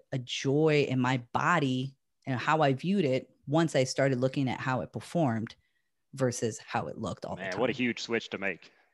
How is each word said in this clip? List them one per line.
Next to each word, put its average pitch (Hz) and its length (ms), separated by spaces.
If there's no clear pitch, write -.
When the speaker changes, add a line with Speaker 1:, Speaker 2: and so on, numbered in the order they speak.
Speaker 1:
a 139 80
joy 147 680
in 131 120
my 127 180
body 139 640
and 127 120
how 156 220
I 139 120
viewed 180 320
it 127 240
once 156 280
I 131 80
started 135 380
looking 131 280
at - 100
how 131 220
it - 120
performed 113 600
versus 135 460
how 95 280
it - 120
looked - 260
all 92 100
the 92 80
Speaker 2:
Man, 95 160
what 123 100
a 107 40
Speaker 1:
time. - 100
Speaker 2:
huge 120 180
switch 117 280
to 101 80
make. 92 340